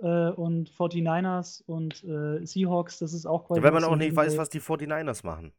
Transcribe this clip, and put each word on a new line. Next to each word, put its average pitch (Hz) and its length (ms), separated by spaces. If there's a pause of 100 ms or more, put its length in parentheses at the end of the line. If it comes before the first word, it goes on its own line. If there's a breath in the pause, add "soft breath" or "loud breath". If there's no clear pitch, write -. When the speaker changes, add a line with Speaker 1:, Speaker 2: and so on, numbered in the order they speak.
Speaker 1:
äh, 170 280
und 165 400
forty-niners 175 920
und, 160 420
äh, 151 420
Seahawks. 175 540
Das 160 120
ist 165 140
auch 165 220
quasi 165 120
Speaker 2:
Ja, - 20
weil 156 100
man 160 120
Speaker 1:
so 160 60
Speaker 2:
auch 160 60
Speaker 1:
ein - 20
Speaker 2:
nicht 156 160
Speaker 1:
Ding, - 20
Speaker 2:
weiß, 160 200
Speaker 1:
wo - 20
Speaker 2:
was 151 120
die 156 100
forty-niners 151 640
machen. 80 340